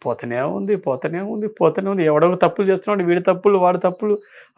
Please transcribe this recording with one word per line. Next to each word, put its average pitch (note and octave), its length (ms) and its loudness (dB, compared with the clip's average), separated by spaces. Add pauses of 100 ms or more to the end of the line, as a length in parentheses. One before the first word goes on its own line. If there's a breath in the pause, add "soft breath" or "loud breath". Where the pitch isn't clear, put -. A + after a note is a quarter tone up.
పోతూనే A#2+ 340 -6
ఉంది, G3 360 -4
పోతూనే D#3 440 -6
ఉంది, G#3+ 280 -8
పోతూనే F#3+ 420 0
ఉంది. F#3+ 140 0
ఎవడో D#3 300 4
తప్పులు F3+ 320 0
చేస్తున్నాడు, F#3+ 420 0
వీడి F3 140 2
తప్పులు, F#3+ 360 2
వాడి F3+ 200 2
తప్పులు, G3+ 400 -2 (400 soft breath)